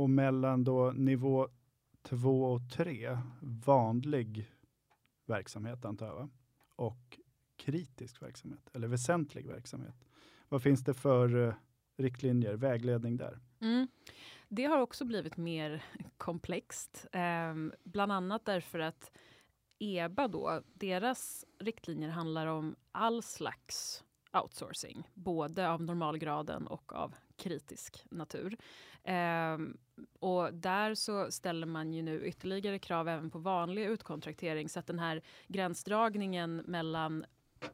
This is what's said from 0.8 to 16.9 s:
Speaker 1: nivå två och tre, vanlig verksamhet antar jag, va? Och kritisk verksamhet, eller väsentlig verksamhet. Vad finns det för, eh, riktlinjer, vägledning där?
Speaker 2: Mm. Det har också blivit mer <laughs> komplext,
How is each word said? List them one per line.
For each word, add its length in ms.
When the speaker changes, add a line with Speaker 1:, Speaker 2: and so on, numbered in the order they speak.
Speaker 1:
nivå 560
två 420
och 180
tre, 460
vanlig 1080
verksamhet 600
antar 200
jag, 100
va? 140
Och 440
kritisk 640
verksamhet, 520
eller 140
väsentlig 600
verksamhet. 580
Vad 140
finns 200
det 100
för, 540
eh, 60
riktlinjer, 560
vägledning 640
där? 220
Speaker 2:
Mm. 260
Det 160
har 160
också 240
blivit 320
mer 460
<laughs> 180
komplext, 920